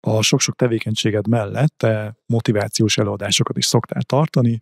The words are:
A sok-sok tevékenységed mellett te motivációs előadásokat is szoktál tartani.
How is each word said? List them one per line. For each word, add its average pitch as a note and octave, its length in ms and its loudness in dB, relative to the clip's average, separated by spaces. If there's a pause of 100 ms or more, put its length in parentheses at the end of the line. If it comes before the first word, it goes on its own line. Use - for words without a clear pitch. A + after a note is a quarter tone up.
A A2 140 2
sok-sok - 340 0
tevékenységed A2 720 0
mellett A2+ 500 0
te G#2+ 380 -2 (100)
motivációs G#2+ 720 0
előadásokat G2+ 600 -2
is - 80 -2
szoktál - 360 0
tartani. B2 600 0